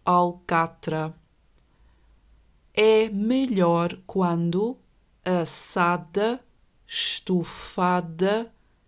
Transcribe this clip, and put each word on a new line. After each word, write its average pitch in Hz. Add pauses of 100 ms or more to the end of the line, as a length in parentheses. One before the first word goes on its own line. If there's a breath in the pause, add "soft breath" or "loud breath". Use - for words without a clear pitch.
alcatra. 165 (1600)
É 220
melhor 196
quando 180 (460)
assada, 180 (420)
estufada, 180 (340)